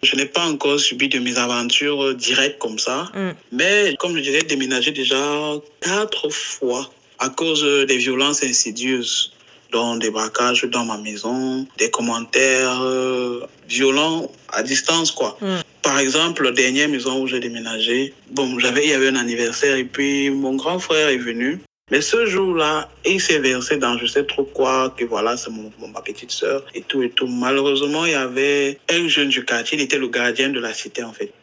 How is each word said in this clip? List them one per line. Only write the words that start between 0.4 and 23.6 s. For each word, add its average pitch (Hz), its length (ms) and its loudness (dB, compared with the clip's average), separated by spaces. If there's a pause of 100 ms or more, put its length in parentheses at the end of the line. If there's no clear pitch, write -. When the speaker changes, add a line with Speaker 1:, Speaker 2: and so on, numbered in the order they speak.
Speaker 1:
encore 143 340 0
subi 135 280 0
de 135 120 0
mésaventures 123 920 0
directes 127 460 0
comme 110 180 -4
ça. 143 380 -4
Speaker 2:
Hmm. 190 160 -4 (220)
Speaker 1:
Mais 185 440 4
comme 180 180 -2
je 156 60 -2
disais, 139 220 2
déménagé 131 480 0
déjà 143 640 0 (280)
quatre 190 480 -2
fois - 600 -4 (260)
à 131 120 -2
cause 156 340 0 (240)
des 135 100 4
violences 135 460 0
insidieuses, 120 920 0 (400)
dont 117 240 0
des 113 140 0
braquages 120 520 0
dans 120 220 -2
ma 110 120 -4
maison, 123 720 -4 (100)
des - 120 0
commentaires, 127 960 0
euh, 127 580 -2 (260)
violents 147 640 2 (180)
à 113 140 -2
distance, 156 480 0
quoi. - 300 -4
Speaker 2:
Hmm. 190 160 -2 (240)
Speaker 1:
Par 139 180 2
exemple, 151 440 2
la 127 80 4
dernière 131 360 4
maison 135 340 0
où 131 60 -2
j'ai 127 140 -2
déménagé, 117 720 -2 (160)
bon, 127 300 -2
j'avais, 127 260 2
il 151 60 4
y - 20 4
avait 135 160 4
un 131 80 2
anniversaire 120 580 0
et 131 80 0
puis 139 460 0
mon 135 260 0
grand 156 240 0
frère 156 300 2
est 131 80 2
venu. 123 420 -2 (320)
Mais 143 100 4
ce 233 240 2
jour-là, 165 640 0 (160)
il 190 160 2
s'est 160 180 2
versé 131 380 0